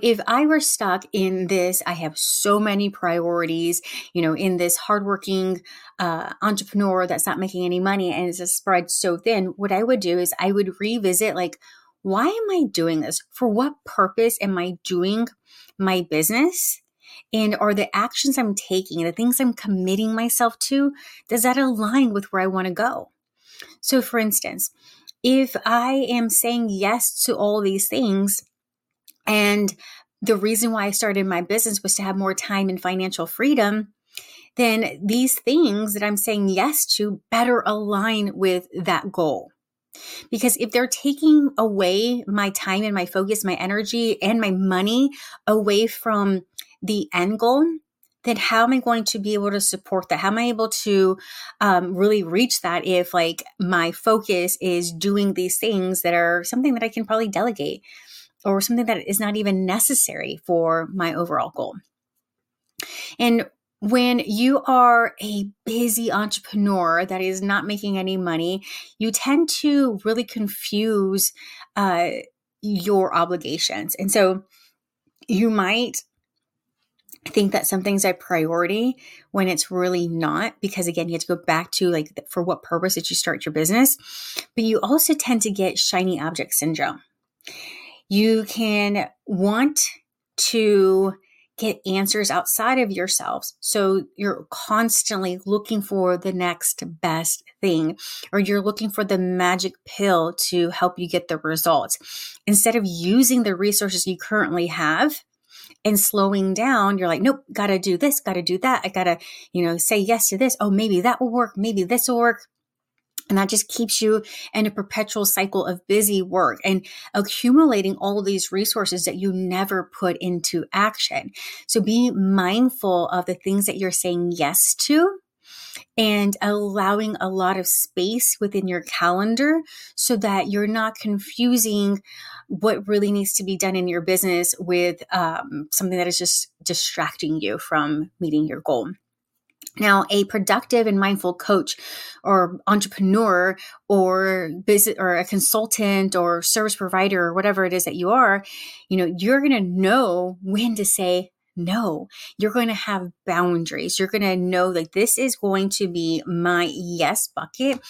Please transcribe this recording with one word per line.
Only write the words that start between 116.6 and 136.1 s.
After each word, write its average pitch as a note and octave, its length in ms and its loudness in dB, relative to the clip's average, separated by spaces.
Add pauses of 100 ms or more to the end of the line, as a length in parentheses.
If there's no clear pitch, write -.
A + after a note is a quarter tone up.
and F#3+ 220 0 (300)
accumulating G#3 800 4
all G3+ 220 -2
of G3 60 -4
these G3 260 -2
resources F#3+ 540 -2
that - 100 -4
you F#3 180 -2
never F#3 560 -2 (100)
put F3+ 220 0
into F3 500 -2
action. - 600 -2 (340)
So - 160 0
be A#3 300 2
mindful G3 960 2
of F3+ 160 -2
the F#3 80 -4
things G3 320 0
that G3+ 120 -2
you're F#3+ 120 -2
saying F3 460 -2
yes D#3+ 460 0
to F4 400 2 (760)
and G#3 420 2
allowing G#3 800 0
a F#3 80 -4
lot F#3+ 300 0
of F3+ 100 -4
space - 720 0
within G3 280 -2
your F3+ 140 -4
calendar A3+ 800 0 (340)
so - 220 0
that G3+ 340 0
you're G3+ 160 0
not A3 260 -2
confusing G#3 1080 0 (440)
what G3+ 400 -2
really G#3 240 2
needs G3+ 220 0
to G3+ 100 -2
be F#3 140 -4
done F#3+ 180 0
in F3+ 120 0
your F3 140 -2
business F3+ 580 0
with, F3 420 0 (100)
um, E3+ 600 -4
something F#3 260 -2
that F3 100 0
is F3 120 -2